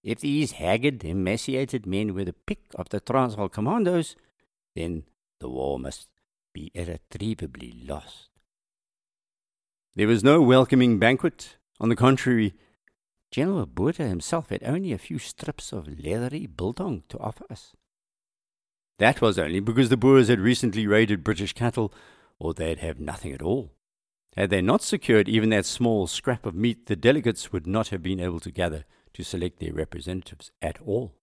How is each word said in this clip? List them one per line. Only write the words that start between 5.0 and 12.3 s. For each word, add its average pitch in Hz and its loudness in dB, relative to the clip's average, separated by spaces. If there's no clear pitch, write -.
the 64 -12
war 65 -4
must 65 -12
be 78 -14
irretrievably 82 -10
lost. - -12
There 107 2
was 110 4
no 151 8
welcoming 127 6
banquet. 127 0
On 113 0
the 110 2
contrary, 123 4